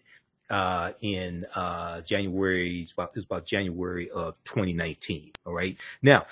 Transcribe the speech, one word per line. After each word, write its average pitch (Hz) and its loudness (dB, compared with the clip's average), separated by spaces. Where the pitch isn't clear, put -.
uh, 90 0
in, 92 -4
uh, 85 -4
January, 92 0
it's 82 -10
about, 87 -4
it's 107 -8
about 87 -4
January 90 -2
of 82 -6
twenty 92 0
nineteen, 82 -4
all 85 -8
right? 92 -4
Now, 135 10